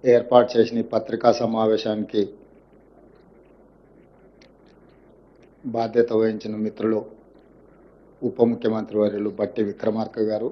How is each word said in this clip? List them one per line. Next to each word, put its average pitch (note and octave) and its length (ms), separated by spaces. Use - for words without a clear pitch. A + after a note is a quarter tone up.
ఏర్పాటు A#2+ 480
చేసిన A#2 320
ఈ - 100
పత్రికా A2+ 380
సమావేశానికి A2 800
బాధ్యత A#2 500
వహించిన A2 420
మిత్రులు, G#2+ 440
ఉప A#2+ 220
ముఖ్యమంత్రి A2 540
వర్యులు G#2 320
బట్టి G#2 240
విక్రమార్క A2 560
గారు G#2+ 200